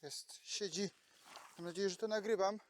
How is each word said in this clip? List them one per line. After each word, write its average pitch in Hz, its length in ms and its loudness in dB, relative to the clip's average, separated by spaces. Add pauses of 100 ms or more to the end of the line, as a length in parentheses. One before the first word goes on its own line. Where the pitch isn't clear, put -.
Jest, - 380 -10
siedzi. 190 460 0 (680)
Mam 175 100 -6
nadzieję, 185 220 2
że 180 80 -4
to 220 100 0
nagrywam. 208 520 4 (100)